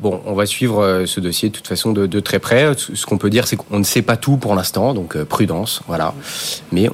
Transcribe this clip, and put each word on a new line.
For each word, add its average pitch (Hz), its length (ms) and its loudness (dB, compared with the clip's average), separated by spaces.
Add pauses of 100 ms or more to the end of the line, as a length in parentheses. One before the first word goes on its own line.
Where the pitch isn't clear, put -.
Bon, 95 240 -2
on 104 80 -4
va 101 120 2
suivre, 107 380 0
euh, 92 220 2
ce 92 160 -4
dossier 90 260 -2
de 101 80 -2
toute - 120 -16
façon 110 260 0
de, 101 140 2
de 101 120 0
très 98 200 0
près. 139 360 4
Ce, - 180 -8
ce - 120 -6
qu'on 104 120 0
peut 104 120 0
dire, 117 180 2
c'est - 80 0
qu'on 104 240 -2
ne 98 60 2
sait 120 160 2
pas 113 160 0
tout 139 180 2
pour 113 180 0
l'instant, 95 400 2
donc, 90 220 -4
euh, 76 80 0
prudence, 82 640 -2
voilà. 82 260 -2 (600)
Mais 95 200 4